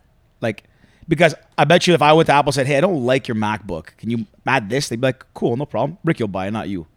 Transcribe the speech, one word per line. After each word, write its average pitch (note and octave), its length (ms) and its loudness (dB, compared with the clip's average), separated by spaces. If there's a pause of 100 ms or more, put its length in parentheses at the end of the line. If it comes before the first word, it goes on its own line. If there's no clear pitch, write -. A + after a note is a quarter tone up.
(420)
like, A2+ 220 -6 (440)
because D#3 260 2 (240)
I D#3+ 80 4
bet E3 220 4
you F3 80 4
if C#3+ 60 2
I D3+ 120 6
went D#3+ 140 4
to D3 60 4
Apple C#3+ 160 2
and C#3 60 -2
said, C3+ 120 -2
"Hey, C#3+ 100 0
I C#3 40 0
don't E3+ 220 0
like B2+ 240 0
your B2 80 -4
MacBook. G#2 600 -6
Can G#2 140 -10
you A#2 140 -4 (200)
add A#2+ 240 0
this?" C3+ 200 -4
They'd A#2 120 -8
be C3 60 2
like, - 260 -4
"Cool, A#2+ 240 -4
no C#3+ 80 -6
problem. C#3 380 -4
Rick, D#3+ 160 -2
you'll A2+ 80 -2
buy F#2+ 200 -6
it, G2+ 40 -6
not G2+ 180 -6
you." F2 160 -8 (120)